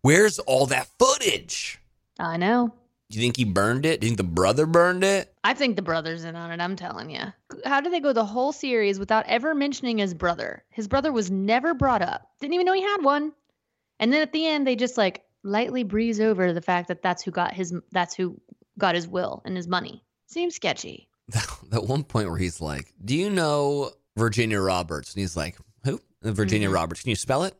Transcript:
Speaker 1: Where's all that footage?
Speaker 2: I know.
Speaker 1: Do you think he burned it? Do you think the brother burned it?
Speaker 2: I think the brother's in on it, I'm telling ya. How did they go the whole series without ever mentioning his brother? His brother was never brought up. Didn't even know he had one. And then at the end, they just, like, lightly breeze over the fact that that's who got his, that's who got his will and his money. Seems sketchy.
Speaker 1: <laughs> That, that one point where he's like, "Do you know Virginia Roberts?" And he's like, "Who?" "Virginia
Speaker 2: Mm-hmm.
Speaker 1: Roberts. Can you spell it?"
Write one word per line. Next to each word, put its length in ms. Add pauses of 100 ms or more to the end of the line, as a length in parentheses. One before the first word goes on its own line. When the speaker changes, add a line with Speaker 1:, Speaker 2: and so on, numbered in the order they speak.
Speaker 1:
Where's 380
all 280
that 220 (100)
footage? 800 (400)
Speaker 2:
I 200
know. 340 (380)
Speaker 1:
Do 80
you 40
think 140
he 80
burned 400
it? 160
Do 60
you 40
think 60
the 80
brother 400
burned 400
it? 260 (140)
Speaker 2:
I 80
think 240
the 60
brother's 420
in 100
on 160
it, 100
I'm 140
telling 360
ya. 220 (340)
How 160
did 100
they 80
go 140
the 100
whole 280
series 460
without 280
ever 280
mentioning 440
his 160
brother? 560
His 180
brother 240
was 180
never 440
brought 260
up. 300 (100)
Didn't 140
even 100
know 80
he 100
had 200
one. 300 (680)
And 100
then 120
at 100
the 140
end, 200
they 80
just, 220
like, 260 (200)
lightly 400
breeze 360
over 360
the 80
fact 260
that 140
that's 200
who 80
got 220
his, 220 (180)
that's 220
who 260 (380)
got 160
his 120
will 380
and 100
his 140
money. 340 (260)
Seems 260
sketchy. 600
Speaker 1:
<laughs> 140
That, 180 (240)
that 140
one 200
point 240
where 100
he's 220
like, 320 (120)
"Do 120
you 120
know 640 (260)
Virginia 440
Roberts?" 540
And 60
he's 160
like, 200 (280)
"Who?" 160 (220)
"Virginia 460
Speaker 2:
Mm-hmm. 60
Speaker 1:
Roberts. 280
Can 80
you 60
spell 280
it?" 160